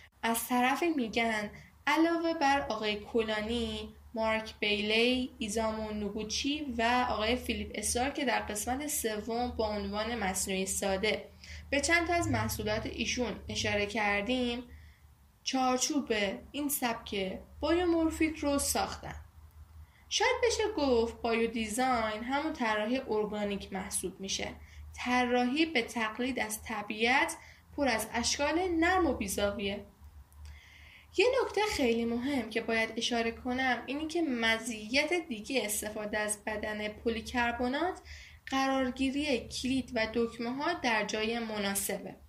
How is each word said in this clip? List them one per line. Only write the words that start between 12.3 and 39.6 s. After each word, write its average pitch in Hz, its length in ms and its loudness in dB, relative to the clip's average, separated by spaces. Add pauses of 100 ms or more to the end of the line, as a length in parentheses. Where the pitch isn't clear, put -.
ایشون 233 640 -2
اشاره 208 380 0
کردیم، 226 760 0 (840)
چارچوب 254 680 2 (400)
این 285 160 -2
سبک 220 720 -2 (220)
بایومورفیک 320 760 2
رو 285 220 2
ساختن. - 560 -2 (960)
شاید 480 360 4
بشه - 180 2 (140)
گفت 240 460 4
بایو 226 280 2
دیزاین 220 760 0
همون 285 280 0
طراحی 220 560 0
ارگانیک 208 640 -2
محسوب 190 480 -4
می‌شه. 190 280 -4 (480)
طراحی 247 720 2
به 285 160 0
تقلید 240 580 -4
از 214 220 -6
طبیعت، 233 720 0 (400)
پر 285 120 2
از 220 260 2
اشکال 302 540 2
نرم 339 380 4
و 262 80 2
بیزاویه. 202 720 -2 (1300)
یه 392 80 8 (160)
نکته - 180 0 (160)
خیلی 233 280 2
مهم 240 460 -2
که 226 100 -2
باید 226 360 0
اشاره 226 340 0
کنم 247 560 -2
اینی 294 200 -4
که 339 160 0
مزیت 233 920 0 (160)
دیگه 226 360 -2
استفاده 214 540 -4
از 208 280 -2
بدن 214 420 -4
پلیکربنات، 240 1120 0 (460)
قرارگیری 269 1000 2
کلید 254 460 -2